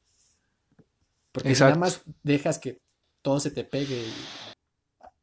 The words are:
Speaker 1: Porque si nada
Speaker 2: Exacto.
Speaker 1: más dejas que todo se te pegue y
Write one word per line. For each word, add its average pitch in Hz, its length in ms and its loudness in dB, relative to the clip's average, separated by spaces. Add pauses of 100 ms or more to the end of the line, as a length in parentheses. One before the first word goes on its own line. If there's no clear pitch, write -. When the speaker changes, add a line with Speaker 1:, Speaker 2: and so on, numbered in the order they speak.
(1300)
Speaker 1:
Porque 131 220 0
si 127 60 4
nada 135 120 8
Speaker 2:
Exacto. 160 60 2
Speaker 1:
más 180 440 -2
dejas 147 360 0
que - 180 -12 (440)
todo 139 180 0
se 143 120 -2
te 120 120 -6
pegue 135 440 -6
y 110 60 -10 (1080)